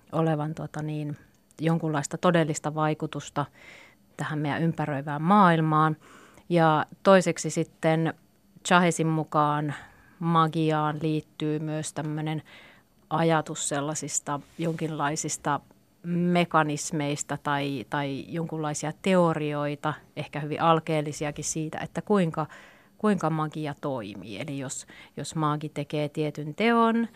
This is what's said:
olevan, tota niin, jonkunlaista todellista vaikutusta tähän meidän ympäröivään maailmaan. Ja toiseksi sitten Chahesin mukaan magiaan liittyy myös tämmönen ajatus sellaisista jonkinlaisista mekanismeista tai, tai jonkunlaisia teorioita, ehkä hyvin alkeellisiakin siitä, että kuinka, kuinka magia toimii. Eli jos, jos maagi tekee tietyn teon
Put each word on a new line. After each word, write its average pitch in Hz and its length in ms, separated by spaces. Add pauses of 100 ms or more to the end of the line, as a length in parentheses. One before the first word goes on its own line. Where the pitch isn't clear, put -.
(120)
olevan, 160 420
tota 151 280
niin, 151 340 (440)
jonkunlaista 160 580
todellista 160 560
vaikutusta 151 720 (680)
tähän 151 220
meidän 151 240
ympäröivään 151 600
maailmaan. 160 760 (520)
Ja 160 380 (160)
toiseksi 175 480
sitten 160 640 (540)
Chahesin 175 380
mukaan 151 680 (440)
magiaan 156 840
liittyy 151 560
myös 156 340
tämmönen 151 500 (680)
ajatus 160 580
sellaisista 151 720 (180)
jonkinlaisista 156 1000 (460)
mekanismeista 160 1400
tai, 143 480
tai 139 380
jonkunlaisia 156 640 (100)
teorioita, 151 920 (220)
ehkä 147 240
hyvin 147 220
alkeellisiakin 156 840
siitä, 156 340
että - 240
kuinka, 165 440 (520)
kuinka 190 320
magia 156 500
toimii. 104 600
Eli 143 180
jos, - 280 (300)
jos 139 180
maagi 151 340
tekee 147 400
tietyn 151 460
teon 226 600